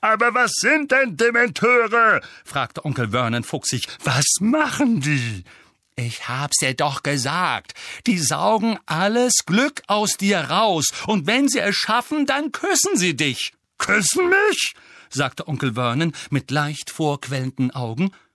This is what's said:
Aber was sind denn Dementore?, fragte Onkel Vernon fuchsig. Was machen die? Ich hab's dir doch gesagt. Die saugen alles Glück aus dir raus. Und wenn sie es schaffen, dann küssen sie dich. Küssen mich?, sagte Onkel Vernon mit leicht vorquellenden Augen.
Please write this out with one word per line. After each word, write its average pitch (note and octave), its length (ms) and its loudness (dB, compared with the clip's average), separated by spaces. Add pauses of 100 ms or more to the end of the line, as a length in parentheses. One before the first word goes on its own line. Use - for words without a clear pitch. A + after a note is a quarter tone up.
Aber A3 340 2
was A#3+ 200 2
sind D4 380 2
denn B3+ 240 2
Dementore?, A#3 1040 4 (240)
fragte - 400 -6
Onkel B2 260 -2
Vernon A#2 340 0
fuchsig. - 420 -4 (180)
Was C#3 200 2 (160)
machen B3 600 0
die? A#2+ 440 -2 (520)
Ich A#2+ 320 -8
hab's C3+ 300 -4
dir C3 160 0
doch C#3 280 -2
gesagt. C#3+ 720 -2 (320)
Die F#3+ 120 2
saugen F#3+ 680 0
alles G#3 580 0
Glück B3 420 0
aus G#3 300 0
dir G3 220 2
raus. E3 540 0 (140)
Und F#3+ 200 0
wenn C4 220 2
sie A#3+ 120 0
es G3+ 160 0
schaffen, B3 500 0
dann C#4 260 -2
küssen G4 440 0
sie F3+ 180 2
dich. C3 380 -2 (260)
Küssen G#3+ 500 2
mich?, G4 460 2 (360)
sagte C3 380 -4
Onkel C3+ 260 -2
Vernon B2+ 380 0 (180)
mit C#3 200 -2
leicht D3 400 -4
vorquellenden C3+ 840 -2
Augen. C3 400 -4 (220)